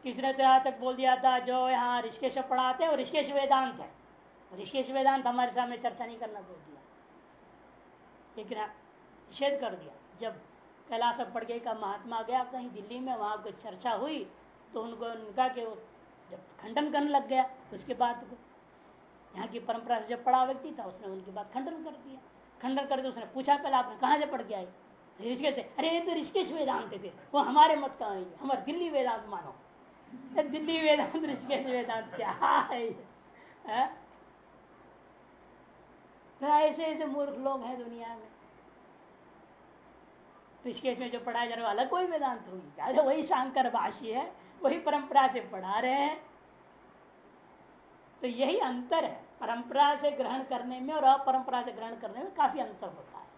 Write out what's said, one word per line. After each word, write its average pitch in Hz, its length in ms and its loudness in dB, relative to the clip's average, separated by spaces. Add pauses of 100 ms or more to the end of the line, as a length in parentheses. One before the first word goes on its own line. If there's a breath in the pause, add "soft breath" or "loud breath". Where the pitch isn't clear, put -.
किसी 254 180 -6
ने 269 120 2
तो 269 100 4
यहाँ 262 200 10
तक 262 160 -2
बोल 254 160 -2
दिया 254 200 4
था, 254 240 4
जो 254 300 2
यहाँ 247 320 2
ऋषिकेश 254 360 -4
पढ़ाते 254 460 2
हैं, 320 80 4
वो 277 60 4
ऋषिकेश 285 340 0
वेदांत 269 480 4
है, - 120 -12 (600)
ऋषिकेश 247 360 -4
वेदांत 262 380 4
हमारे 247 240 2
सामने 240 260 -2
चर्चा 240 280 -4
नहीं 233 120 -14
करना 214 240 -10
बोल 180 140 -16
दिया, 147 260 -20 (1600)
लेकिन 214 200 -8
हाँ, 214 100 -4 (600)
निषेध 277 340 2
कर 208 140 -2
दिया। 151 180 -16 (260)
जब 220 180 -6 (520)
कैलाश 240 320 0
पढ़ 226 220 -6
के 233 160 -6
का 233 140 -4
महात्मा 220 480 -6
गया 247 220 0
कहीं 247 260 -8
दिल्ली 208 300 -10
में, 254 160 -4
वहां 214 220 -4
कोई 208 140 -10
चर्चा 220 400 -6
हुई, 240 400 -4 (420)
तो 226 100 -4
उनको 233 220 -8
उनका 220 420 0
कि 247 180 -4
वो 214 120 -8 (540)
जब 175 60 -14
खंडन 277 540 -4
करने 294 180 2
लग 277 180 2
गया, 262 220 2 (240)
उसके 240 200 -8
बाद 240 300 0
को - 140 -16 (1000)
यहाँ 185 120 -6
की 226 120 -8
परंपरा 226 400 -2
से 214 80 -8
जब 233 160 -6
पढ़ा 254 200 6
व्यक्ति 269 360 -4
था, 220 40 -10
उसने 190 240 -12
उनकी 190 240 -12
बात 202 220 -10
खंडन 320 300 -8
कर 320 60 -10
दिया। 269 300 -16 (420)
खंडन 269 240 -2
करके 262 220 -2
उसने 226 180 -8
पूछा, 269 320 2
"पहले 269 180 0
आपने 247 220 2
कहाँ 277 200 4
से 294 80 0
पढ़ 254 160 -6
के 208 120 -8
आए?" 185 140 -6 (540)
"ऋषिकेश 262 340 0
से।" 247 60 -4
"अरे, - 300 -2
ये 330 80 2
तो 339 120 -2
ऋषिकेश 311 400 -2
वेदांत 226 520 -2
थे, 180 80 -10 (220)
वो 285 60 6
हमारे 302 360 8
मत 277 240 -4
का 214 100 -4
नहीं 190 160 -4
है, - 100 -16
हमारे 262 260 -2
दिल्ली 339 280 -2
वेदांत 240 380 0
मानो।" 175 280 -10 (880)
"दिल्ली 311 400 0
वेदांत, 302 340 6
ऋषिकेश 277 500 -2
वेदांत 233 500 -2
क्या 208 160 -2
है 277 520 2
ये?" 196 220 -6 (600 loud breath)
हैं? 240 360 0 (2500)
तो 277 60 -2
ऐसे 302 380 6
ऐसे 311 200 -2
मूर्ख 277 320 -2
लोग 262 240 -2
हैं 247 220 -8
दुनिया 233 240 -10
में। 226 220 -14 (2500)
ऋषिकेश 240 320 -4
में 247 120 -6
जो 240 80 -6
पढ़ाया 240 260 -2
जा 233 100 -6
रहा 233 100 -4
है, 208 60 2
अलग 247 180 2
कोई 370 160 2
वेदांत 277 420 -2
होगी, 175 340 -12
अरे 247 200 4
वही 294 220 4
शांकर 262 460 2
भाष्य 220 440 -2
है, 302 220 -4 (280 loud breath)
वही 294 160 4
परंपरा 277 480 4
से 254 120 0
पढ़ा 190 400 -4
रहे 254 140 2
हैं। 294 380 -2 (1900)
तो 254 60 -4
यही 269 320 0
अंतर 269 460 0
है - 180 -8 (160)
परंपरा 254 560 2
से 285 160 2
ग्रहण 262 320 -2
करने 254 360 -4
में 277 140 -4
और 294 100 2
अपरंपरा 262 600 4
से 247 80 -6
ग्रहण 226 240 -10
करने 226 280 -10
में 381 100 -10
काफी 285 260 2
अंतर 202 280 -6
होता - 300 -14
है। - 100 -16 (100)